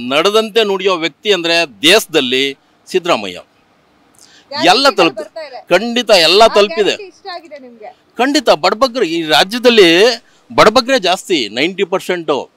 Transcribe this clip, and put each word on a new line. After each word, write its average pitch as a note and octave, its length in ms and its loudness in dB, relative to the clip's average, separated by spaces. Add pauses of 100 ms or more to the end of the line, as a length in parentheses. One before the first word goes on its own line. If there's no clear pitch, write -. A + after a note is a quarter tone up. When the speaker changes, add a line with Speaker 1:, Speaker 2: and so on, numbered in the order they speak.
(140)
Speaker 1:
ನಡೆದಂತೆ G#3 560 0
ನುಡಿಯೋ F#3+ 240 -2 (100)
ವ್ಯಕ್ತಿ E3 320 -6
ಅಂದ್ರೆ E3 200 -2 (320)
ದೇಶದಲ್ಲಿ C#3 560 0 (480)
ಸಿದ್ದರಾಮಯ್ಯ. A#2 480 -4 (1080)
ಎಲ್ಲ D4+ 120 -6
Speaker 2:
ಗ್ಯಾರಂಟಿಗಳು C4+ 380 2
Speaker 1:
ತಲುಪ್ತು, E3+ 240 -2
Speaker 2:
ಬರ್ತಾ - 240 -16
ಇದೆ. B3+ 100 -18 (140)
Speaker 1:
ಖಂಡಿತ A3+ 380 -2 (180)
ಎಲ್ಲ G3 180 4
Speaker 2:
ಆ A3 80 -2
Speaker 1:
ತಲುಪಿದೆ. G#3 400 0
Speaker 2:
guarantee F#4+ 200 -12
ಇಷ್ಟ - 200 -20
ಆಗಿದೆ D4+ 300 -18
ನಿಮ್ಗೆ? A3+ 260 -20 (300)
Speaker 1:
ಖಂಡಿತ. C4+ 280 0 (140)
ಬಡಬಗ್ರು A3+ 420 -2 (120)
ಈ - 20 -2 (160)
ರಾಜ್ಯದಲ್ಲಿ G#3 560 4 (680)
ಬಡಬಗ್ರೇ A#3 400 2 (100)
ಜಾಸ್ತಿ, F#3 300 -2 (200)
ನೈಂಟಿ F#3 340 -2
ಪರ್ಸೆಂಟು. E3+ 440 -4 (200)